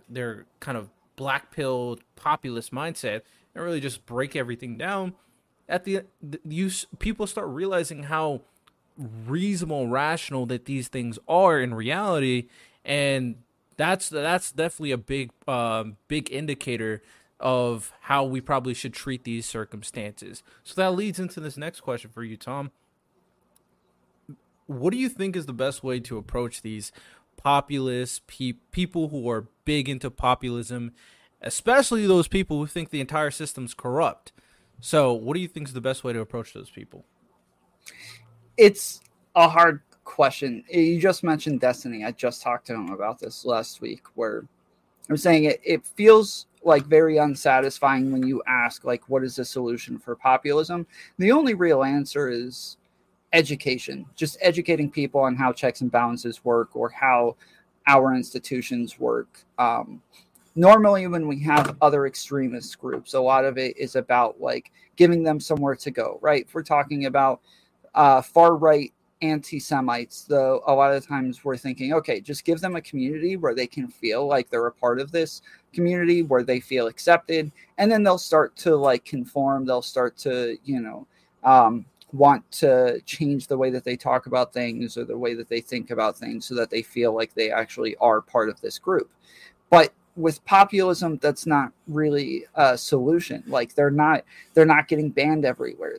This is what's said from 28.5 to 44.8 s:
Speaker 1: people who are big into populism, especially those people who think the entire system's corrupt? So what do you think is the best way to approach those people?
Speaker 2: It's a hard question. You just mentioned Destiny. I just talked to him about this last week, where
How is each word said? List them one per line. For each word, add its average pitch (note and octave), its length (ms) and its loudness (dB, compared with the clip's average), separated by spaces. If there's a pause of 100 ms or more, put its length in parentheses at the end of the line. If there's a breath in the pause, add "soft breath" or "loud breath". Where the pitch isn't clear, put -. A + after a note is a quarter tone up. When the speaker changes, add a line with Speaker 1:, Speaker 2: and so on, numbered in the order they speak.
Speaker 1:
people E3+ 380 -4
who B2+ 200 -8
are A2+ 180 -6 (180)
big D3 240 -4
into C3 200 -10
populism, A#2+ 840 -4 (480 soft breath)
especially A#3 680 0
those F3+ 220 4
people F3 300 -2
who D3+ 60 -4
think D#3+ 240 -10
the D3 120 -6
entire D3+ 300 -4
system's C3 420 -12
corrupt? C3 580 -4 (480)
So C#3+ 320 2
what A#2 220 -4
do F3+ 80 -4
you F3 80 -8
think D3 180 -12
is C3 60 -14
the B2+ 80 -10
best C3 240 -6
way A#2+ 80 -6
to A2+ 80 -6
approach A2+ 320 -12
those G#2 160 -18
people? - 340 -20 (1500 loud breath)
Speaker 2:
It's - 460 6 (340)
a E3 140 8
hard E3 320 4 (240)
question. C3 640 -2
You E3+ 280 2
just F3+ 260 0
mentioned D3+ 360 -2
Destiny. A#2+ 460 -2
I A#2+ 60 -6
just A#2+ 300 -6
talked B2 260 -6
to A#2+ 60 -10
him G2 180 -8
about G2+ 280 -6
this - 240 -14
last A2+ 380 -4
week, A#2 220 -12 (120)
where A2 300 -6 (640)